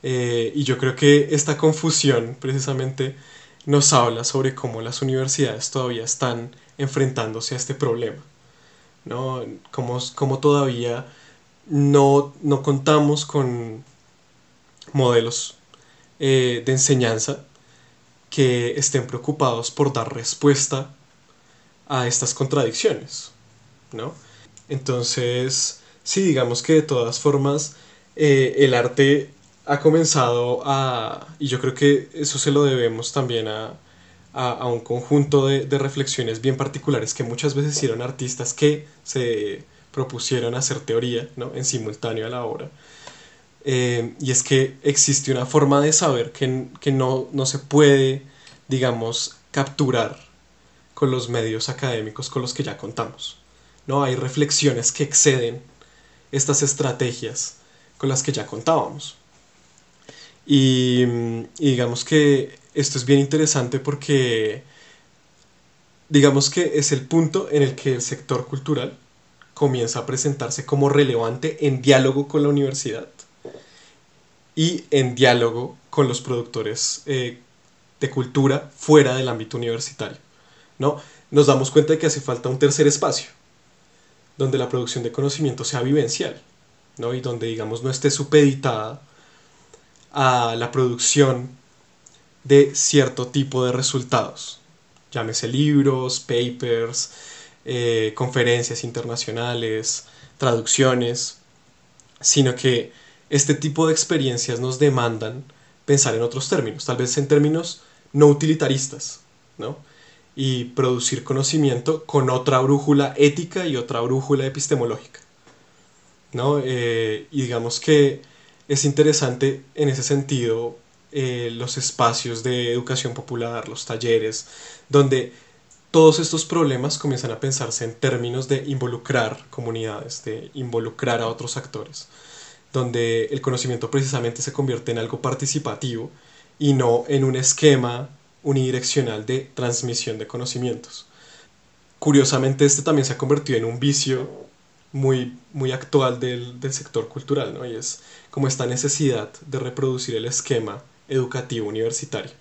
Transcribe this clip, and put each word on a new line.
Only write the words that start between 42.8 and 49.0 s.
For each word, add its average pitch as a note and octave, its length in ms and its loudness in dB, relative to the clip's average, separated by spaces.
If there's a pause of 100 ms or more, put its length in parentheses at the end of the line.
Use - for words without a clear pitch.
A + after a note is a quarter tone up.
Eh, B2 560 -2
y C3 120 -2
es B2 100 2
que C3+ 400 2
existe C#3+ 500 0
una B2 140 0
forma C#3+ 340 4
de D3 140 4
saber C3+ 380 0
que, C3 340 -4 (160)
que C#3+ 100 0
no, C3 400 0
no C3+ 140 -2
se C3+ 140 -4
puede, C#3 640 6 (440)
digamos, A#2 680 -2 (160)